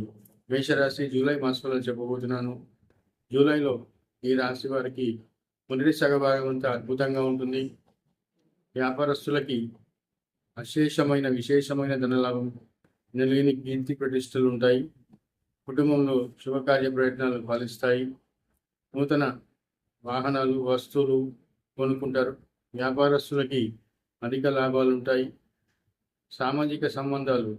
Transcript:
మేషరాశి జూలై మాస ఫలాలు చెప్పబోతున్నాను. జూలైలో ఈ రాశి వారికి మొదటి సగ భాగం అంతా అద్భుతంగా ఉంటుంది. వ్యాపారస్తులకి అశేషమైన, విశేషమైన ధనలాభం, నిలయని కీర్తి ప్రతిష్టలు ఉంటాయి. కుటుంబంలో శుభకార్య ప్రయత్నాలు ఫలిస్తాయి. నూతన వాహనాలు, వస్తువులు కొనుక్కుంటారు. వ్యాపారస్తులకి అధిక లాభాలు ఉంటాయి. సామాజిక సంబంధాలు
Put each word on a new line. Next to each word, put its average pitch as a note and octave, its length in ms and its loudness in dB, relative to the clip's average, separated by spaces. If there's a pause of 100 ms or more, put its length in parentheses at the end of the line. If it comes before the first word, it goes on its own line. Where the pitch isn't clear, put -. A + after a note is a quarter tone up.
(500)
మేషరాశి C#3 600 0
జూలై C3+ 300 2
మాస B2+ 220 -2
ఫలాలు C3 180 -2
చెప్పబోతున్నాను. B2 840 -4 (680)
జూలైలో C#3 540 2 (380)
ఈ B2+ 100 2
రాశి B2+ 340 -2
వారికి B2+ 380 -2 (640)
మొదటి C3+ 220 4
సగ C#3+ 240 2
భాగం C3+ 320 2
అంతా C3 240 0
అద్భుతంగా C3 520 -2
ఉంటుంది. C3 380 -2 (1120)
వ్యాపారస్తులకి C3+ 840 0 (1000)
అశేషమైన, C#3+ 680 0
విశేషమైన C#3 680 0
ధనలాభం, B2+ 580 0 (640)
నిలయని C3+ 420 2
కీర్తి C3 380 -4
ప్రతిష్టలు C3 540 0
ఉంటాయి. B2+ 340 2 (840)
కుటుంబంలో C#3+ 460 2 (300)
శుభకార్య C3 460 2
ప్రయత్నాలు B2+ 560 0
ఫలిస్తాయి. B2 580 0 (880)
నూతన C#3+ 300 0 (800)
వాహనాలు, C3 540 0
వస్తువులు C3 600 0 (600)
కొనుక్కుంటారు. C3 580 -2 (380)
వ్యాపారస్తులకి C3+ 880 0 (600)
అధిక C3 240 -2
లాభాలు C3 440 2
ఉంటాయి. B2+ 360 0 (1080)
సామాజిక D3 540 -2
సంబంధాలు C3+ 720 -2